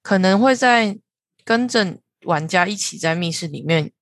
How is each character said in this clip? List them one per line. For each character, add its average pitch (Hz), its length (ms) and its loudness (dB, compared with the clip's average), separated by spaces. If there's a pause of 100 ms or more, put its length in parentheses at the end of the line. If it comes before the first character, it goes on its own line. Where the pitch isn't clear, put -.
可 202 160 0
能 190 220 4
会 262 160 4
在 233 420 2 (460)
跟 240 240 0
着 208 320 0 (240)
玩 160 240 -2
家 180 200 2
一 208 80 -6
起 165 220 -8
在 160 180 -2
密 170 160 -4
室 165 160 -8
里 143 160 -10
面 156 280 -2 (100)